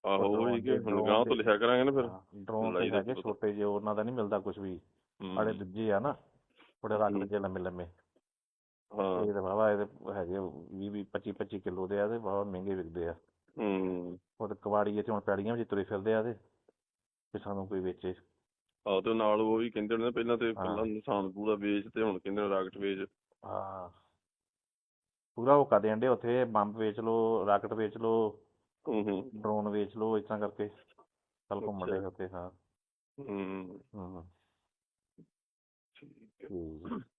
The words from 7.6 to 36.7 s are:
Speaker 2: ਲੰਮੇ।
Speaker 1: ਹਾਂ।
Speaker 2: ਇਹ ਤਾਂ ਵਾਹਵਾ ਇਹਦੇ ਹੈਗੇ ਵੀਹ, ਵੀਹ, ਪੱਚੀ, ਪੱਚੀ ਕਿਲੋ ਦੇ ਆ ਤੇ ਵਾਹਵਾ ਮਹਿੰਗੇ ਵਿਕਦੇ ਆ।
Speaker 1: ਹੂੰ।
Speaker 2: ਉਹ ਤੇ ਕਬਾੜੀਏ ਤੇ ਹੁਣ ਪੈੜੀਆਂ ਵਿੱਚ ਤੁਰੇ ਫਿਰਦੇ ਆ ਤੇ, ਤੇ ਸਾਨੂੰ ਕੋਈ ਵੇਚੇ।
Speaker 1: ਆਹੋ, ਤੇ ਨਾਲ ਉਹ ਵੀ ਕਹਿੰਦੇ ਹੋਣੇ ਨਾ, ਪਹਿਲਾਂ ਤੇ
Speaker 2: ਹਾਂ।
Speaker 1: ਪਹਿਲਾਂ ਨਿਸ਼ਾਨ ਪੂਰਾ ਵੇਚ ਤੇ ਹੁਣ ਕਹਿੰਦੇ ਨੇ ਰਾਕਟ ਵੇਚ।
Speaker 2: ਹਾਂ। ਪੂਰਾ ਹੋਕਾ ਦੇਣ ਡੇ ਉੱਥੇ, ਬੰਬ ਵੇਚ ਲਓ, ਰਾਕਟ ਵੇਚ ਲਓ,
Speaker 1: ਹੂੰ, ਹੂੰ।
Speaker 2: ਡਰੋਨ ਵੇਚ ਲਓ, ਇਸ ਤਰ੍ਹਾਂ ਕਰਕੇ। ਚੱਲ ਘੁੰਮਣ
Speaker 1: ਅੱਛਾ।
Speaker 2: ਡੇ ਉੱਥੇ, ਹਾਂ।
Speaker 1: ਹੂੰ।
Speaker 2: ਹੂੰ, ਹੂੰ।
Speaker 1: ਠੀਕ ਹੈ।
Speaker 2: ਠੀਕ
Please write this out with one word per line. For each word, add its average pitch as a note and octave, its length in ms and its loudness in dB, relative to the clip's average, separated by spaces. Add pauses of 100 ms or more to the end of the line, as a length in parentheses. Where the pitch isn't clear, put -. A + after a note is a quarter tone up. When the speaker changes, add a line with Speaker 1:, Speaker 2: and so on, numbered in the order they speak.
Speaker 2:
ਲੰਮੇ। F2+ 260 -6 (1120)
Speaker 1:
ਹਾਂ। F#2+ 260 0
Speaker 2:
ਇਹ G#2 80 0
ਤਾਂ G2+ 100 -2
ਵਾਹਵਾ G#2 300 4
ਇਹਦੇ G2+ 140 0 (280)
ਹੈਗੇ F#2 240 -2 (340)
ਵੀਹ, G2 180 -8
ਵੀਹ, G2+ 140 -6
ਪੱਚੀ, G2+ 280 -10
ਪੱਚੀ G2 280 -8
ਕਿਲੋ F#2 260 -4
ਦੇ G2+ 140 -2
ਆ G#2 80 2
ਤੇ A#2 100 -4
ਵਾਹਵਾ G2+ 260 -2
ਮਹਿੰਗੇ F#2+ 300 -4
ਵਿਕਦੇ E2+ 340 -4
ਆ। E2 60 -6 (420)
Speaker 1:
ਹੂੰ। F#2 600 -2 (220)
Speaker 2:
ਉਹ G#2+ 80 -4
ਤੇ G#2 140 -6
ਕਬਾੜੀਏ G#2 400 2
ਤੇ A2+ 100 -2
ਹੁਣ G#2 80 0
ਪੈੜੀਆਂ G2+ 360 0
ਵਿੱਚ A#2 140 -4
ਤੁਰੇ G2 140 0
ਫਿਰਦੇ G#2+ 300 0
ਆ A2 80 4
ਤੇ, A#2 100 -2 (1000)
ਤੇ G#2 60 -8
ਸਾਨੂੰ G2 300 -6
ਕੋਈ G2 120 -2
ਵੇਚੇ। F#2 340 -4 (720)
Speaker 1:
ਆਹੋ, G2 140 4
ਤੇ A2+ 140 0
ਨਾਲ G#2+ 260 4
ਉਹ A2 180 4
ਵੀ A#2 120 0
ਕਹਿੰਦੇ A2 240 0
ਹੋਣੇ A2+ 100 0
ਨਾ, B2 60 2
ਪਹਿਲਾਂ A#2 280 0
ਤੇ A#2 200 0
Speaker 2:
ਹਾਂ। F#2+ 40 -2
Speaker 1:
ਪਹਿਲਾਂ F#2 240 -2
ਨਿਸ਼ਾਨ G#2+ 460 -2
ਪੂਰਾ G#2 220 0
ਵੇਚ G#2 400 0
ਤੇ A2+ 80 0
ਹੁਣ G2 160 0
ਕਹਿੰਦੇ G2+ 240 -4
ਨੇ G2+ 60 0
ਰਾਕਟ F#2+ 280 0
ਵੇਚ। G2 320 -2 (360)
Speaker 2:
ਹਾਂ। F#2+ 460 -8 (1400)
ਪੂਰਾ C3 220 8
ਹੋਕਾ C3+ 220 8
ਦੇਣ G#2+ 220 4
ਡੇ B2+ 80 4
ਉੱਥੇ, B2 360 4
ਬੰਬ G#2+ 320 0
ਵੇਚ A2 240 -2
ਲਓ, A2+ 460 2
ਰਾਕਟ G2+ 260 4
ਵੇਚ G#2+ 240 -2
ਲਓ, A2+ 440 2 (460)
Speaker 1:
ਹੂੰ, A2 180 0
ਹੂੰ। G2+ 320 -2
Speaker 2:
ਡਰੋਨ G#2+ 320 -2
ਵੇਚ G#2 280 -2
ਲਓ, A2 220 2
ਇਸ G2+ 60 -2
ਤਰ੍ਹਾਂ G#2+ 160 -4
ਕਰਕੇ। G#2 280 -4
ਚੱਲ - 1000 -10
ਘੁੰਮਣ F#2+ 200 -4
Speaker 1:
ਅੱਛਾ। F#2+ 140 -2
Speaker 2:
ਡੇ G2 40 -8
ਉੱਥੇ, F#2 240 -8
ਹਾਂ। F2+ 220 -10 (680)
Speaker 1:
ਹੂੰ। C#3 100 -12
Speaker 2:
ਹੂੰ, F#2+ 520 -6 (140)
ਹੂੰ। F2+ 320 -12 (1700)
Speaker 1:
ਠੀਕ - 480 -20
ਹੈ। - 40 -16
Speaker 2:
ਠੀਕ E2+ 440 -8